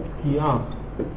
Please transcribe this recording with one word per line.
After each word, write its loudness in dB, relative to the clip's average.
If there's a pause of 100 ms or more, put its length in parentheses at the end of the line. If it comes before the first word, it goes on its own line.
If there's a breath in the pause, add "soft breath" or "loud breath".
(220)
киа, 4 (580)